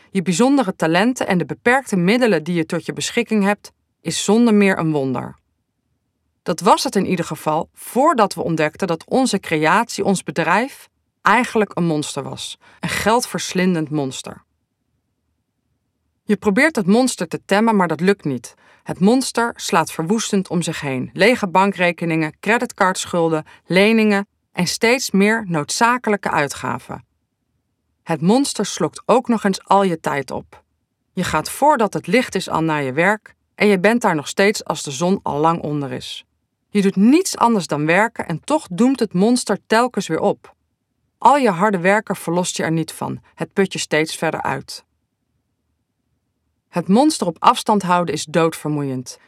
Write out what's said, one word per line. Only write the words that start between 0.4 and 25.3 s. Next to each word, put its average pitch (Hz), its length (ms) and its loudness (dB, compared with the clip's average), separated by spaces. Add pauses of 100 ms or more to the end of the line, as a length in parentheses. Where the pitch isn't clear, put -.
talenten 185 500 0
en 185 120 0
de 156 60 0
beperkte 240 520 -2
middelen 185 480 2
die 175 100 -4
je 160 120 0
tot 165 200 -6
je 156 60 -6
beschikking 208 520 -2
hebt, 202 280 -4 (280)
is - 240 -6
zonder 226 300 4
meer 196 240 4
een 160 140 -2
wonder. 135 460 -4 (1040)
Dat 175 180 -6
was 262 240 4
het 262 120 -4
in 190 100 2
ieder 170 180 -2
geval 156 480 -4
voordat 247 640 0
we 165 80 -6
ontdekten 156 440 -2
dat 165 180 -4
onze 240 360 0
creatie, 175 640 0
ons 190 180 0
bedrijf, 175 680 -2 (340)
eigenlijk 220 540 0
een 175 100 0
monster 151 360 -4
was. - 360 -12 (220)
Een 165 80 -8
geldverslindend 180 1000 -2
monster. 139 540 -6 (1800)
Je 208 140 0
probeert 254 400 2
het 196 100 -2
monster 220 420 2
te 147 160 -8
temmen, 214 320 2
maar 185 120 2
dat 156 120 -4
lukt 196 240 0
niet. 131 300 -6 (280)
Het - 180 -10
monster 233 560 2
slaat - 360 0
verwoestend 190 560 -2
om 170 140 -2
zich 160 180 -6
heen. 131 320 -6
Lege 202 360 2
bankrekeningen, 170 920 0
creditcardschulden, 185 1040 0 (220)
leningen 208 600 4 (260)
en 180 140 -2
steeds 247 440 0
meer 214 380 2